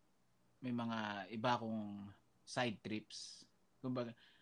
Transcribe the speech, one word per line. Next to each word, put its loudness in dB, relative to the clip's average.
may 0
mga 0
iba 4
akong -2
side 2
trips. -6
Kumbaga, 0